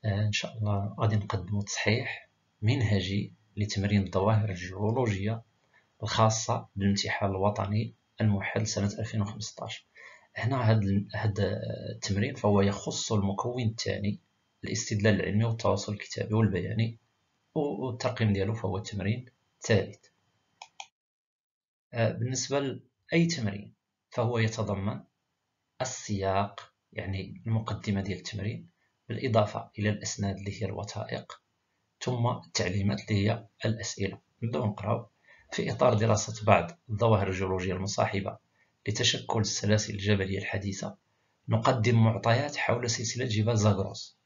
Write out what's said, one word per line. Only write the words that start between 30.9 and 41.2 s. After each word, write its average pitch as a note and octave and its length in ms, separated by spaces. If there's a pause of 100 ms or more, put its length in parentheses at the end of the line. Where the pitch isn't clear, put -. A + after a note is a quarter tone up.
ثم A#2+ 260
التعليمات G2 840
اللي G2+ 200
هي - 160 (180)
الأسئلة. A2 540 (240)
نبداو A#2 240
نقراو. - 440 (420)
في - 200
إطار A#2+ 220
دراسة A2 500
بعض F2+ 260 (200)
الظواهر G#2 380
الجيولوجية F#2 440
المصاحبة G2 640 (500)
لتشكل - 520
السلاسل G#2+ 540
الجبلية G2 440
الحديثة، G2+ 580 (520)